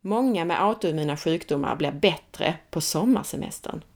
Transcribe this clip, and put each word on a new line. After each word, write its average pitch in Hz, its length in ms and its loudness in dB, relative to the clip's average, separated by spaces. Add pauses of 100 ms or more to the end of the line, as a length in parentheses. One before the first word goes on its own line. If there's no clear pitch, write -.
Många 208 440 2
med 175 180 2
autoimmuna 160 540 0
sjukdomar 151 580 0
blir 143 160 -2
bättre - 680 0 (120)
på 160 120 -4
sommarsemestern. - 1000 -2 (120)